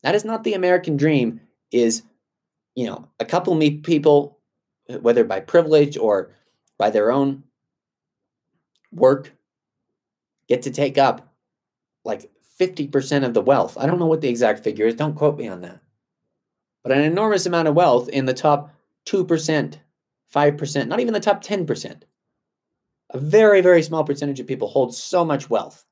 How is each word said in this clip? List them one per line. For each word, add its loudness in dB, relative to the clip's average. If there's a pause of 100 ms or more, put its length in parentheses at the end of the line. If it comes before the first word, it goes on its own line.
That 0
is 0
not -8
the -2
American 0
dream, 0 (320)
is, 0 (720)
you -4
know, -12 (100)
a -4
couple -2
me-, 0
people, 2 (640)
whether 4
by -4
privilege 2
or -2 (420)
by 0
their 2
own -2 (1500)
work, 2 (1120)
get -2
to -8
take -2
up, 0 (720)
like, -10 (120)
fifty -4
percent -2
of -4
the 2
wealth. 2
I -4
don't 0
know 0
what 0
the -2
exact 0
figure -2
is. 0
Don't -4
quote -2
me -10
on -14
that. -20 (1000)
But -2
an 2
enormous 0
amount 0
of 0
wealth 2
in -4
the -2
top -2 (300)
two -2
percent, -2 (480)
five 2
percent, -4
not -2
even -2
the -2
top 0
ten -6
percent. -10 (1080)
A -10
very, 6
very 6
small -4
percentage -6
of -12
people -6
hold -2
so -2
much -4
wealth. -6